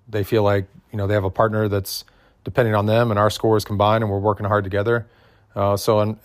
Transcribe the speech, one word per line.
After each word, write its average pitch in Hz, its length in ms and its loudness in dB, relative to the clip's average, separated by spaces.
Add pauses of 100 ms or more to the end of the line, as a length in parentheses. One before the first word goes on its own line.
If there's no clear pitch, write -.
they 107 140 -4
feel 107 200 0
like, 101 240 2 (240)
you 110 60 -8
know, 101 100 -4
they 101 60 0
have 104 100 0
a 95 60 -2
partner 107 400 0
that's 98 340 -6 (400)
depending 113 320 0
on 104 100 2
them 113 260 2
and 104 80 0
our 104 100 4
score 110 280 0
is 101 80 -4
combined 107 380 2
and 104 80 -2
we're 98 80 -2
working 104 260 -2
hard 104 180 0
together. 104 440 -2 (480)
Uh, 101 220 0
so 107 240 2
in, 107 240 -2